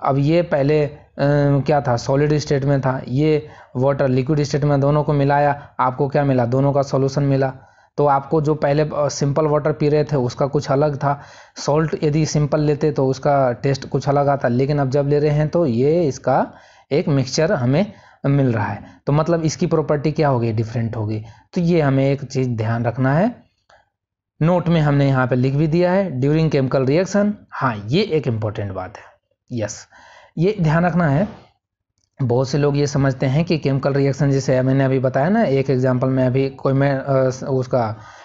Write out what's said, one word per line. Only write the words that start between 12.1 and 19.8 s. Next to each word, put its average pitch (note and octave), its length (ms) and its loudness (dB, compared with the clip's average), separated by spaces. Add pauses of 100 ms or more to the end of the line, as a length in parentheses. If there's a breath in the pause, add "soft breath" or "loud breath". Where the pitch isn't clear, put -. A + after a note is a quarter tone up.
सिंपल D3 340 0
लेते D3 320 0
तो C#3 140 0
उसका C3+ 460 2
टेस्ट C3 360 -2
कुछ C#3 200 -4
अलग C#3+ 200 2
आता, C#3 200 0
लेकिन C3+ 300 0
अब C3+ 120 0
जब C#3+ 180 0
ले D3 100 2
रहे D3+ 120 2
हैं D3+ 180 0
तो F3 180 0
ये C#3+ 420 2
इसका E3+ 440 -2 (400 loud breath)
एक E3 160 0
मिक्सचर D3+ 440 0
हमें C#3+ 400 0 (340 loud breath)
मिल C#3 260 2
रहा G#2+ 140 -2
है, G2+ 180 -8 (220 loud breath)
तो C#3+ 60 0
मतलब D#3+ 300 2
इसकी D#3+ 240 -2
प्रॉपर्टी D3+ 460 0